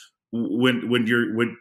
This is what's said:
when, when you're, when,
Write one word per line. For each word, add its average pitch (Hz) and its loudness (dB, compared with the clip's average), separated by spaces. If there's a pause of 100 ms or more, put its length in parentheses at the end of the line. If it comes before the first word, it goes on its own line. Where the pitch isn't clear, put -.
(320)
when, 117 0
when 120 2
you're, 113 0
when, 113 -2